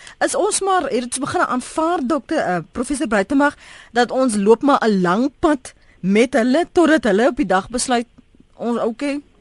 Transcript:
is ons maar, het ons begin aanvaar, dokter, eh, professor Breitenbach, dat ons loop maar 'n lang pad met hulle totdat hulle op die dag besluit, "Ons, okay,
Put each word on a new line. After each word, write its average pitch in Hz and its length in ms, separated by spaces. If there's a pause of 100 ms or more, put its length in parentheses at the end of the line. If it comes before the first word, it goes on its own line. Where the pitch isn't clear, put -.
(200)
is - 160
ons 381 260
maar, 381 280
het 240 140
ons 247 160
begin 320 220
aanvaar, 320 640
dokter, 302 340
eh, 180 220 (120)
professor 254 360
Breitenbach, 277 480 (380)
dat 240 180
ons 254 240
loop 208 260
maar 277 220
'n 208 180
lang 202 380
pad 302 340 (260)
met 208 340
hulle 254 380
totdat 311 320
hulle 214 240
op 247 80
die 262 100
dag 185 240
besluit, 247 360 (500)
"Ons, 233 240
okay, 277 420 (200)